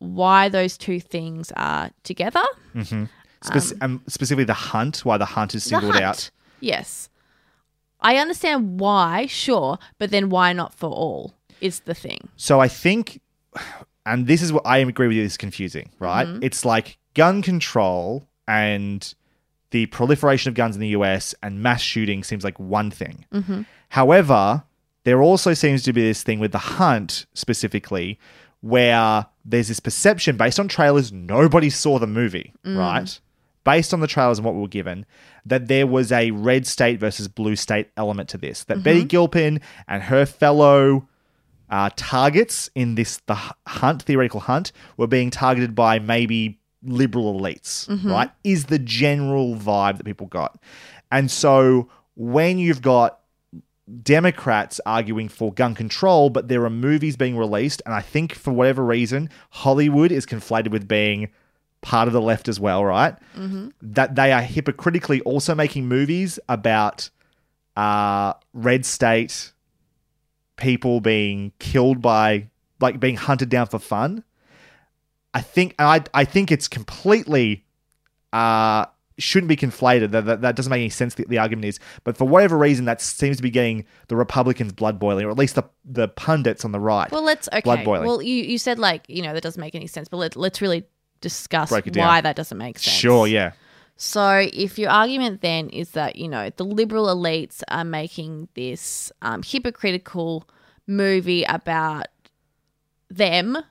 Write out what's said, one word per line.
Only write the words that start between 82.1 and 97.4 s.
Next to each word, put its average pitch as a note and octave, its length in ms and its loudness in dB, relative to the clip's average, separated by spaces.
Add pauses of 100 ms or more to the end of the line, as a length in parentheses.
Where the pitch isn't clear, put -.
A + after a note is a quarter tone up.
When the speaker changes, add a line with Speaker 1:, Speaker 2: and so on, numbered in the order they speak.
Speaker 2:
for C3 100 0
whatever E3+ 300 6
reason, C#3+ 300 4
that A#2 160 -2
seems C#3 340 -2
to B2 60 -8
be B2 80 -2
getting A2+ 340 0 (240)
the A#2 80 -2
Republicans B2 560 0
blood G#2+ 260 -2
boiling, G2+ 280 0
or G#2 40 -4
at A2 80 -6
least C#3 180 2
the, B2 80 0 (200)
the B2 240 -2
pundits C#3 560 -2
on G#2+ 80 -6
the G#2 80 -4
right G#2 320 0
Speaker 1:
Well, G#3 100 -4
let's, G#3+ 260 -2 (160)
Speaker 2:
blood A#3+ 160 2
Speaker 1:
okay. - 40 -8
Speaker 2:
boiling. G2 220 0
Speaker 1:
Well, A#3+ 160 -2
you, B3 220 -2
you A#3+ 140 -4
said, A#3+ 200 -4
like, F#3 300 0
you E3+ 140 -10
know, D3+ 120 -8
that E3 80 -6
doesn't E3 180 -10
make D#3+ 140 -12
any E3 120 -12
sense, D#3+ 220 -14
but F3 80 -12
let, E3 200 -6
let's F#3 260 -4
really F3 220 -2 (360)
discuss - 500 -4
Speaker 2:
Break G#2+ 160 0
it F#2 80 -8
down. E3+ 140 2
Speaker 1:
why E3+ 140 6
that D3+ 140 -4
doesn't C#3 220 -10
make A#2 200 -14
sense. - 180 -2
Speaker 2:
Sure, A#2+ 300 6
yeah. G#2 260 0 (460)
Speaker 1:
So G3 540 2
if G3 260 -6
your G#3 120 -2
argument A3+ 500 0
then E3 300 -4
is E3+ 220 -10
that, D3+ 240 -6
you E3 120 -12
know, A2+ 260 -8
the F#3 120 -8
liberal G#3+ 400 -2
elites E3+ 640 -4